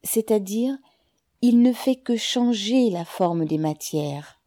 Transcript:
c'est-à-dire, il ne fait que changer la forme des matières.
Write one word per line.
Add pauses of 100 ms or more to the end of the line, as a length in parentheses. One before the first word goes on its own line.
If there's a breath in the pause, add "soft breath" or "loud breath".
c'est-à-dire, (640)
il
ne
fait
que
changer
la
forme
des
matières.